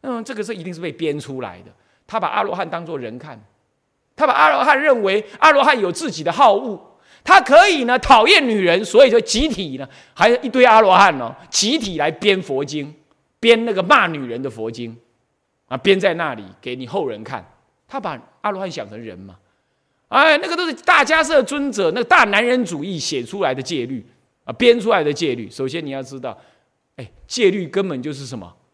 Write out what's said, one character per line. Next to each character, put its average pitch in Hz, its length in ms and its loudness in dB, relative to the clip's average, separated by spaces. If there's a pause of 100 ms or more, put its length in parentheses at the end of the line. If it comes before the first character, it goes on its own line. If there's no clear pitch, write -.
嗯， 247 220 -8
这 269 100 -12
个 214 100 -8
是 214 120 -10
一 175 80 -14
定 180 80 -12
是 165 80 -14
被 170 120 -8
编 151 280 -6
出 135 220 -12
来 90 220 -12
的。 - 80 -20 (340)
他 220 140 -8
把 220 80 -4
阿 208 160 -2
罗 190 120 -4
汉 180 120 -6
当 170 180 -10
作 156 120 -10
人 120 220 -10
看， 135 200 -20 (760)
他 302 100 0
把 262 80 2
阿 311 180 4
罗 269 120 0
汉 277 160 4
认 277 240 2
为 196 200 0 (160)
阿 311 120 6
罗 277 120 4
汉 269 160 2
有 180 120 -2
自 294 180 -6
己 156 140 -10
的 165 80 -4
好 240 220 4
恶， 220 260 -6 (440)
他 370 180 6
可 330 260 6
以 311 160 0
呢 240 160 0
讨 240 280 6
厌 320 200 4
女 214 120 0
人， 185 260 2
所 247 200 6
以 254 40 6
说 233 100 4
集 240 300 -2
体 170 280 -8
呢 135 120 -14 (240)
还 202 160 4
有 240 120 0
一 262 80 -6
堆 247 140 4
阿 220 160 8
罗 190 160 6
汉 180 240 6
哦， 120 160 -10 (140)
集 240 280 -2
体 196 200 -6
来 147 120 0
编 190 320 0
佛 135 220 -6
经， 147 300 -10 (460)
编 226 260 4
那 226 80 -4
个 190 100 -4
骂 196 240 4
女 156 120 -6
人 123 220 -10
的 135 80 -8
佛 110 200 -8
经 117 260 -12 (720)
啊， 131 100 -10
编 190 220 2
在 180 140 0
那 160 220 -6
里 107 80 -16 (180)
给 127 140 -10
你 127 120 -14
后 156 200 -6
人 110 160 -10
看。 110 200 -12 (440)
他 269 120 -10
把 165 200 -10 (220)
阿 208 100 -4
罗 190 80 -8
汉 190 100 -8
想 135 180 -12
成 104 100 -18
人 110 200 -16
嘛， 92 180 -20 (760)
哎， 294 280 4
那 285 100 -6
个 339 80 -4
都 339 120 -4
是 311 60 -6
大 311 300 2
迦 311 240 0
叶 294 160 2
尊 285 280 -6
者 196 200 -2
那 214 80 -6
个 240 40 -4
大 277 220 4
男 208 200 0
人 247 180 0
主 160 200 -8
义 180 160 -8
写 131 240 -6
出 190 180 -8
来 139 120 0
的 135 80 -8
戒 131 260 -6
律 123 180 -10 (380)
啊， 131 100 -12
编 240 260 4
出 208 100 -4
来 190 140 2
的 147 80 -2
戒 143 240 -4
律。 113 140 -12
首 135 180 -8
先 156 180 -8
你 139 60 -10
要 135 100 -10
知 135 180 -16
道， 123 160 -12 (600)
哎， 120 160 -18 (160)
戒 214 240 2
律 190 160 -6
根 190 200 -4
本 135 140 -8
就 147 120 -10
是 135 120 -14
什 123 120 -14
么？ 87 180 -18 (180)